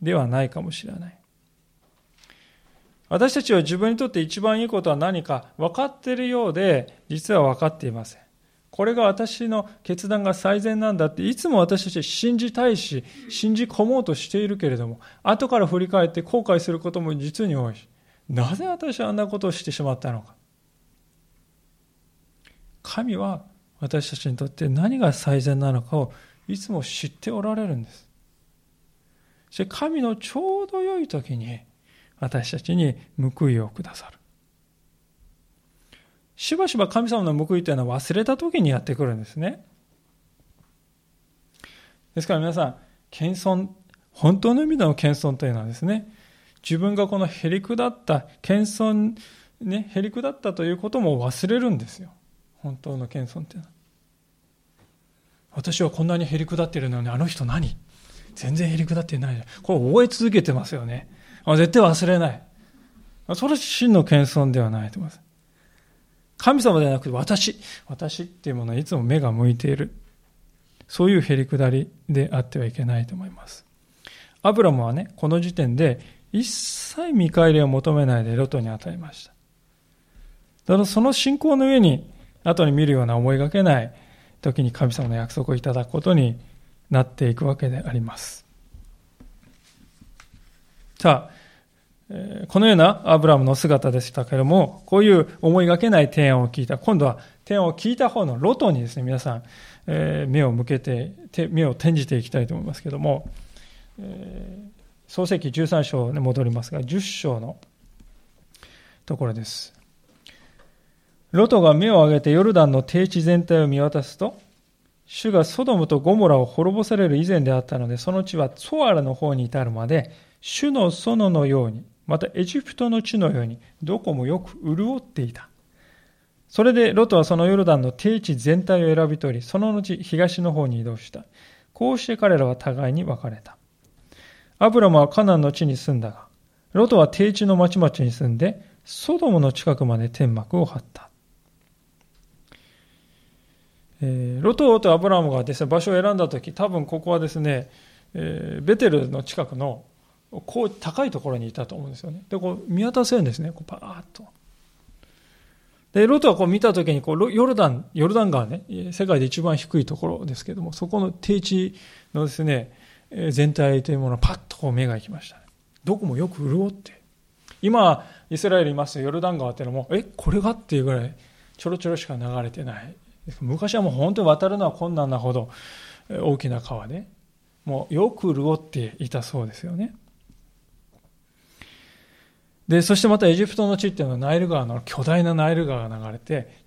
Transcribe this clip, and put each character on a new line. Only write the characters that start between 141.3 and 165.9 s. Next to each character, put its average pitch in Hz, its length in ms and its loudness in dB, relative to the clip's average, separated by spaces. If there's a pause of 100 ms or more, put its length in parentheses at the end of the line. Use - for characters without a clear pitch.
え 127 400 -4
ー、 - 0 -
ロ 214 140 2
ト 247 240 6
と 208 140 4
ア 165 60 6
ブ 185 100 0
ラ 185 120 4
ム 147 120 0
が 127 100 0
で 131 120 -6
す 156 100 -4
ね、 - 20 -2
場 165 140 2
所 180 180 0
を - 20 2
選 202 140 2
ん - 20 -2
だ 170 120 0
時、 143 240 -10
多 202 160 -2
分 170 180 -4
こ 160 140 -6
こ 175 100 -4
は 170 80 2
で 160 80 -2
す 151 140 -6
ね、 139 320 -2 (420)
え - 460 -8
ー、 - 20 -8
ベ 214 140 4
テ 233 120 4
ル 139 220 2
の 135 140 -6
近 147 220 -6
く 131 100 -12
の、 131 260 -6 (480)
こ 226 360 -6
う、 202 40 -4
高 202 360 -6
い 214 40 -4
と 151 80 -6
こ 139 120 -8
ろ 123 80 -4
に 113 100 -8
い 110 40 -14
た 120 140 -10
と - 80 -14
思 143 120 -12
う - 20 -12
ん - 20 -14
で 131 60 -16
す - 80 -18
よ 160 80 -12
ね。 185 160 -14
で、 196 100 -6
こ 180 140 -6
う、 185 200 -10
見 190 120 0
渡 247 200 0
せ 247 120 0
る 208 60 4
ん - 20 2
で 120 80 0
す - 80 -8
ね。 160 100 -6
こ 160 120 -16
う、 - 20 -20
パ - 140 -16
ー - 20 -20 (180)
ッ 175 140 -18
と。 214 140 -20 (1700)
で、 208 140 6
ロ 285 140 6
ト 302 80 6
は 175 80 4
こ 185 80 2
う - 20 4
見 190 140 2
た 214 120 4
時 165 200 0
に、 139 100 0
こ 156 120 -2
う、 - 20 0
ロ-、 220 140 2
ヨ 226 160 2
ル 254 100 0
ダ 196 100 4
ン、 127 180 -2 (100)
ヨ 151 120 2
ル 202 80 2
ダ 226 80 4
ン 196 80 2
川 123 160 0
ね、 147 220 -10
え - 60 -12
ー、 180 180 -8
世 190 160 -2
界 160 100 4
で 131 80 2
一 131 140 -4
番 160 160 0
低 - 240 -2
い 131 40 0
と - 120 -8
こ - 100 -6
ろ 170 180 -6
で 131 120 -8
す - 80 -16
け 190 100 -10
ど 190 80 -8
も、 165 100 -8
そ 175 140 -10
こ 202 140 -2
の 185 100 -2
低 196 300 -2
地 190 340 -2 (400)
の 151 120 -2
で 139 40 -4
す 156 140 -6
ね、 127 360 -4 (340)
え 165 140 -4
ー、 - 20 0
全 147 220 2
体 139 300 2
と 156 100 -4
い 143 40 -2
う - 20 -2
も 135 100 -2
の 123 60 -2
を 117 40 -4
パ - 180 2
ッ - 120 -16
と - 80 -16
こ 139 140 -4
う - 20 -2
目 127 140 0
が 120 80 -2
行 110 100 -10
き - 60 -16
ま 151 100 -14
し - 80 -18
た - 80 -20
ね。 - 60 -20 (420)
ど 202 140 -2